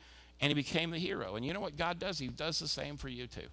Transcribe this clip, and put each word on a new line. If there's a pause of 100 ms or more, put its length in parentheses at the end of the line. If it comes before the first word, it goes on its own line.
(400)
and
he
became
the
hero.
And
you
know
what
God
does?
He
does
the
same
for
you
too.